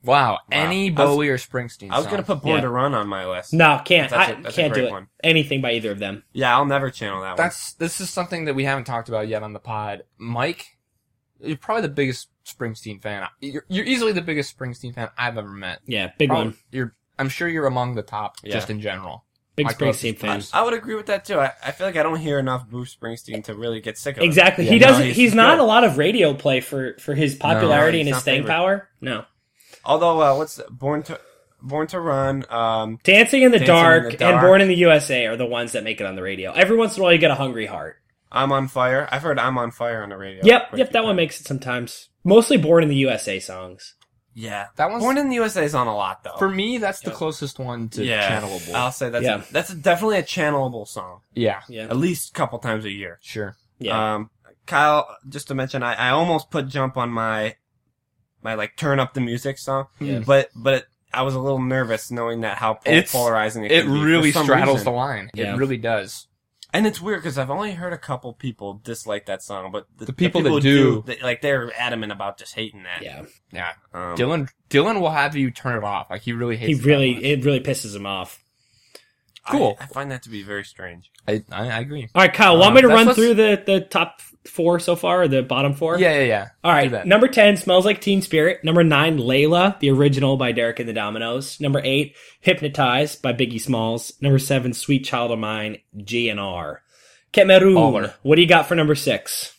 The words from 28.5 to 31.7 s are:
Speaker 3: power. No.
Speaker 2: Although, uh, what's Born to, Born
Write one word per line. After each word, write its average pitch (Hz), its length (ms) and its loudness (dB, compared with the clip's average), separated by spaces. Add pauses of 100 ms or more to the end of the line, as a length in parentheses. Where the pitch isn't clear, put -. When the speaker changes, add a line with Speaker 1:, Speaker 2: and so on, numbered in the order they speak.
Speaker 3:
power. 190 360 0 (120)
No. 120 240 -8 (640)
Speaker 2:
Although, 160 320 2
uh, 139 160 4
what's - 240 -8 (100)
Born 147 340 -6
to, - 160 -12 (420)
Born 147 260 -6